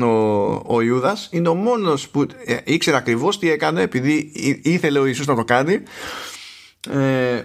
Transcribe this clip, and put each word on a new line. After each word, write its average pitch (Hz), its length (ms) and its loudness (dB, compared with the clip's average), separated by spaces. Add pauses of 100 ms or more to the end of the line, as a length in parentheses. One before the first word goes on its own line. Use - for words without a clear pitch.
ο, 123 40 2 (680)
ο 117 60 2
Ιούδας 127 500 0
είναι 170 180 0
ο 165 60 2
μόνος 202 540 0
που, 143 160 0 (200)
ε, 120 180 -2
ήξερε 143 340 2
ακριβώς 127 420 0
τι 170 100 0
έκανε, 156 320 0
επειδή 151 520 0
ή-, - 300 -2
ήθελε 160 360 2
ο 135 60 4
Ιησούς 135 220 -2
να 143 80 2
το 113 80 0
κάνει. 135 360 2 (1120)
Ε, 131 560 0